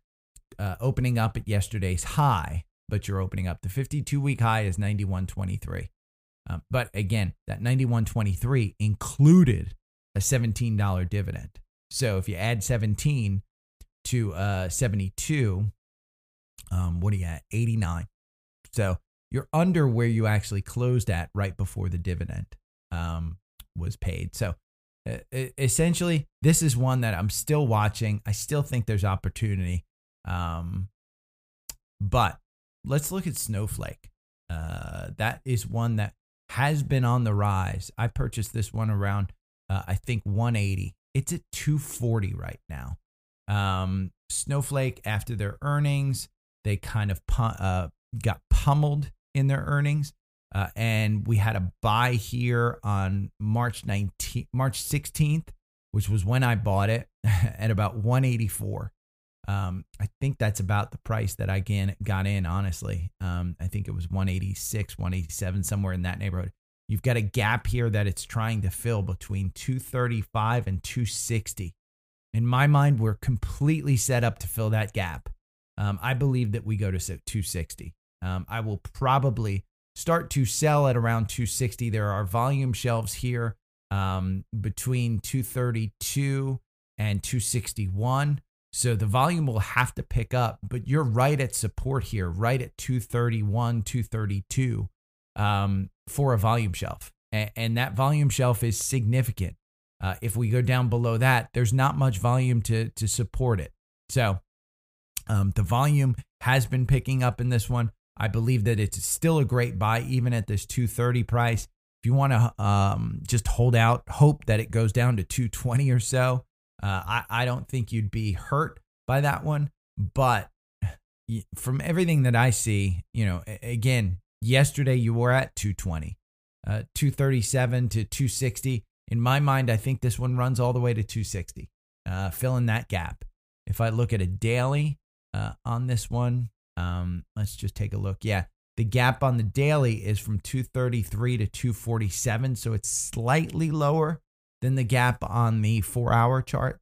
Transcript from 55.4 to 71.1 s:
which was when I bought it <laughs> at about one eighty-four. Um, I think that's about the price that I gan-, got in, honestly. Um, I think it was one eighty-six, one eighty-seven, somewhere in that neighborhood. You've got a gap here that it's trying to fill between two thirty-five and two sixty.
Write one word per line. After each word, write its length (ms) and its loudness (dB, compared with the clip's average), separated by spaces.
which 160 0
was 160 0
when 180 2
I 120 4
bought 360 2
it 260 -2
<laughs> 80 -14
at 460 2
about 260 0
one 280 2
eighty-four. 680 -2
Um, 400 -4
I 100 -2
think 160 0
that's 240 0
about 300 0
the 80 -14
price 380 -4
that 120 -2
I 120 0
gan-, 420 -2
got 240 0
in, 180 0
honestly. 680 -4
Um, 360 -4
I 80 -6
think 220 -4
it 60 -6
was 160 -6
one 180 0
eighty-six, 720 -4
one 160 -2
eighty-seven, 480 -4
somewhere 320 -2
in 80 -2
that 160 -4
neighborhood. 340 -4
You've 140 -2
got 160 2
a 40 0
gap 440 0
here 240 0
that 160 2
it's 180 -4
trying 380 -2
to 80 0
fill 320 -2
between 480 -4
two 280 -4
thirty-five 880 -2
and 160 -2
two 220 -4
sixty. 720 -4